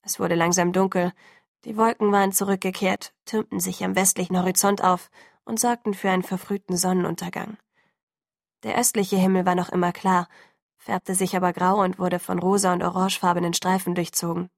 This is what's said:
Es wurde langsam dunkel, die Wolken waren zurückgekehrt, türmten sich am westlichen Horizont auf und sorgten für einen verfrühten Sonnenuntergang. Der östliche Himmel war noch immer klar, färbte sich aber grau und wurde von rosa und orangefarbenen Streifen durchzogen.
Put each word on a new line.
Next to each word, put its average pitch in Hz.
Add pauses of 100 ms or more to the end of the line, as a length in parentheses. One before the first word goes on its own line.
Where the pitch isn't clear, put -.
Es -
wurde 175
langsam 175
dunkel, 185 (520)
die 220
Wolken 220
waren 196
zurückgekehrt, 190 (100)
türmten 214
sich 185
am 190
westlichen 185
Horizont 185
auf 180 (340)
und 226
sorgten 240
für 190
einen 185
verfrühten 190
Sonnenuntergang. 180 (1040)
Der 220
östliche 214
Himmel 185
war 180
noch 180
immer 175
klar, 185 (480)
färbte 190
sich 185
aber 180
grau 190
und 185
wurde 180
von 180
rosa 185
und 175
orangefarbenen 175
Streifen 185
durchzogen. 170